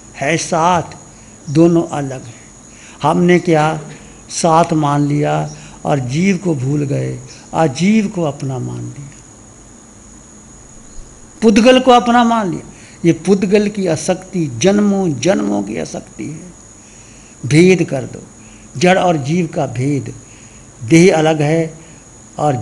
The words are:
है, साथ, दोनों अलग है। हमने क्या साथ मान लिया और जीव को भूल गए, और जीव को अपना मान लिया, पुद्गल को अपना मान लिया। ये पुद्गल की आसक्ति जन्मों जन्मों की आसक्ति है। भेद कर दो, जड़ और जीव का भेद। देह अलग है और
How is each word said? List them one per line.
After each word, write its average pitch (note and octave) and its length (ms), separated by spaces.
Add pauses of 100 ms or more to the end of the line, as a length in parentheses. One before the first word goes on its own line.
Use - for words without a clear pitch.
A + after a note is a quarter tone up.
(160)
है, D3 220
साथ, E3+ 600 (520)
दोनों E3 340 (100)
अलग C3 300
है। A#2 100 (680)
हमने F3 380
क्या D#3 420 (500)
साथ E3+ 440
मान D3 320
लिया D3 420 (360)
और D3+ 160
जीव E3+ 360
को E3 180
भूल C#3 280
गए, C3 340 (360)
और D#3+ 160
जीव G3 380
को F3+ 160
अपना C3+ 360
मान B2 200
लिया, B2 300 (2250)
पुद्गल A#3 380
को B3+ 120
अपना A#3+ 320
मान A3+ 280
लिया। C#3+ 200 (340)
ये E3 80 (120)
पुद्गल G3+ 440
की G3 180
आसक्ति E3 580 (140)
जन्मों G3 480 (120)
जन्मों C3 440
की - 140
आसक्ति - 460
है। - 1300
भेद F3 340
कर C3+ 200
दो, A#2 180 (560)
जड़ F3+ 220
और F3 200
जीव D#3 280
का D3+ 200
भेद। B2 460 (680)
देह E3 340
अलग D#3 260
है D#3 320 (640)
और D3 220